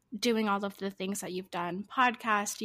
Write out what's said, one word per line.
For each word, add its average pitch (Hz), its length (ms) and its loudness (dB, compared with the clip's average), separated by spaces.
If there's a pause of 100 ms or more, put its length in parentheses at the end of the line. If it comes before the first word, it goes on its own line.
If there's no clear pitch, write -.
(180)
doing 220 320 2
all 202 160 2
of 196 120 -4
the 196 120 -4
things 196 320 -4
that 175 100 -6
you've 185 200 -6
done? 175 340 -4 (100)
Podcast, 226 680 2